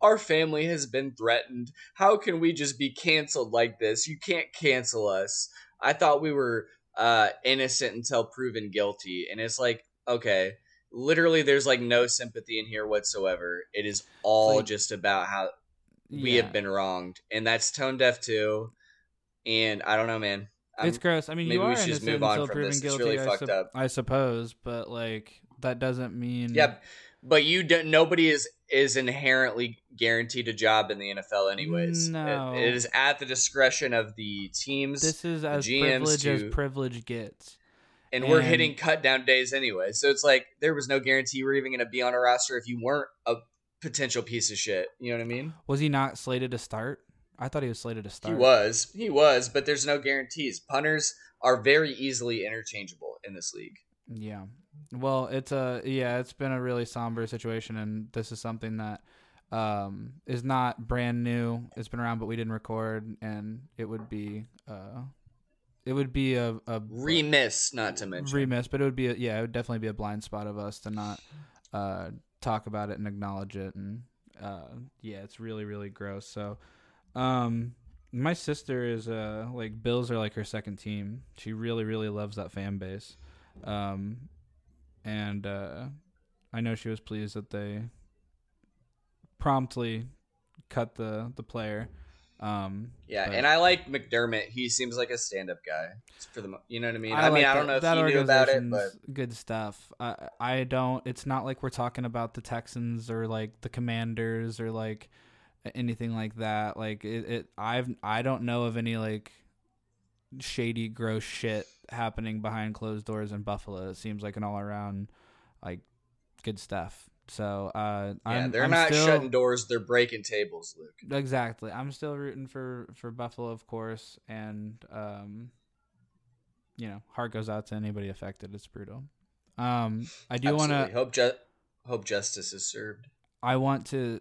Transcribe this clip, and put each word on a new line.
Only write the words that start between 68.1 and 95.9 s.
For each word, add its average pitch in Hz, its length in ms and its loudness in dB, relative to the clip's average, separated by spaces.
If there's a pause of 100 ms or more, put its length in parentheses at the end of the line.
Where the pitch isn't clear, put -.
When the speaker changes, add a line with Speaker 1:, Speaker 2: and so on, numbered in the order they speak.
Speaker 2:
Remiss, 127 320 0
but 139 140 -2
it - 20 2
would 135 140 2
be 127 100 0
a, 120 60 0
yeah, 113 240 -2
it 110 40 -2
would 117 120 -6
definitely 117 260 -4
be 110 80 -4
a 107 60 -4
blind 104 300 -6
spot 104 220 -8
of 104 120 -8
us 104 220 -8
to 104 120 -12
not, 104 280 -6 (540)
uh, 95 360 -4 (360)
talk 107 220 -2
about 104 220 -6
it 104 80 -8
and 104 100 -6
acknowledge 98 500 -8
it. 95 180 -8
And, 101 280 -10 (380)
uh, 90 280 -12 (320)
yeah, 101 220 -14
it's - 180 -20
really, 110 240 -8
really 104 240 -10
gross. 101 380 -10
So, 104 300 -10 (580)
um, 123 600 -2 (380)
my 135 200 0
sister 139 520 -4
is, 113 240 -4
uh, 110 440 -6
like, 110 300 -10
Bills 120 260 2
are, 120 80 0
like, 107 180 -2
her 107 100 -4
second 104 320 -8
team. 107 460 -8 (140)
She - 140 -10
really, 113 320 -2
really 110 260 -2
loves 104 280 -6
that 98 140 -8
fan 98 260 -4
base. 95 400 -10 (480)
Um, 104 640 -6 (760)
and, 104 420 -6
uh, 98 400 -8 (680)
I 117 80 -4
know 113 140 -2
she - 120 -8
was 110 140 -6
pleased 107 340 -8
that 104 140 -10
they 104 340 -6 (1500)
promptly 123 720 0 (640)
cut 117 260 -4
the, 110 400 -6
the 117 80 -12
player. 110 460 -8 (500)
Um, 104 520 -6 (160)
Speaker 1:
Yeah, 98 200 -2
Speaker 2:
but 101 80 -2
Speaker 1:
and 131 120 2
I 156 100 6
like 175 300 4
McDermott. 117 640 0
He 123 200 -4
seems 123 280 -2
like 123 120 0
a 123 80 -4
stand-up 92 480 -6
guy. 78 220 -4 (460)